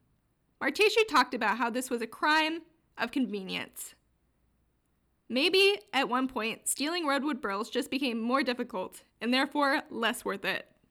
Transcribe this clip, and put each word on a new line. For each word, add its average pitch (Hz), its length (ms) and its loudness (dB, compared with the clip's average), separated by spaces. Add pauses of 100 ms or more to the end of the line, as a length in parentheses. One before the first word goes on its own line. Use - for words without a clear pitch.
(600)
Marteschi 415 480 2
talked 262 260 2
about 220 240 0
how 240 120 0
this 254 200 -4
was 240 120 -2
a 254 60 -6
crime 311 540 0 (360)
of 240 140 -4
convenience. 190 840 -6 (1300)
Maybe, 370 500 4 (140)
at 262 160 0
one 254 200 0
point, 220 400 -4
stealing 320 380 -2
redwood 277 340 0
burls 202 300 -4
just - 200 -2
became 254 300 -2
more 254 220 0
difficult 240 600 -6 (180)
and 233 120 0
therefore 277 560 2
less 226 360 -2
worth 196 200 -4
it. 185 220 -2 (240)